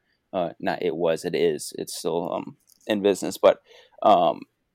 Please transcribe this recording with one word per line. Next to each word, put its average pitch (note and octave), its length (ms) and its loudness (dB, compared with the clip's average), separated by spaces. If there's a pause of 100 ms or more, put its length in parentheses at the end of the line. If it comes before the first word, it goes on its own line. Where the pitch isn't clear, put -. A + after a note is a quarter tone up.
(320)
Uh, F2 180 -4 (100)
not F2+ 220 -4
it D#2 140 -2
was, E2 280 -2
it F2 120 -6
is. D#2+ 420 -2
It's - 180 -10
still, E2+ 360 -4
um, - 240 -10 (300)
in G#2 160 0
business. F#2+ 360 0
But, - 240 6 (400)
um, F2 400 4 (320)